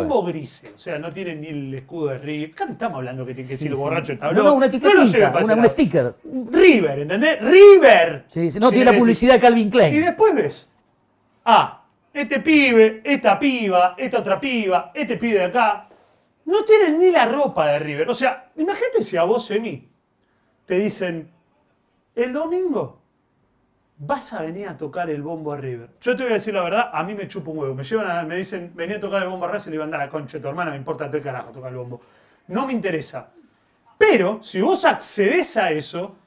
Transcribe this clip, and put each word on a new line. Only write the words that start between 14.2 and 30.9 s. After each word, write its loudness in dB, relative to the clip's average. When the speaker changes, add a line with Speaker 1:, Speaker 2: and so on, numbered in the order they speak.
Speaker 1:
piba, -2
este -6
pibe 0
de 0
acá, -2
no 0
tienen 4
ni 4
la 2
ropa -2
de -2
River. -6
O -2
sea, -4
imagínate -4
si -6
a 0
vos, -2
Emi, -8
te -2
dicen, -6
el -4
domingo -4
vas -8
a -8
venir -10
a -16
tocar -8
el -6
bombo -10
a -10
River. -12
Yo -2
te -8
voy -2
a 0
decir -6
la -2
verdad, -2
a -4
mí -10
me -10
chupa -14
un -10
huevo. -6
Me -10
llevan -4
a, -4
me -8
dicen, -10
vení -8
a -8
tocar -4
el -6
bombo -8
a -6
Racing -8
y -12
le -8
digo, -6
andá -8
a -6
la -10
concha -12
de -14
tu -10
hermana, -8
me -10
importa -10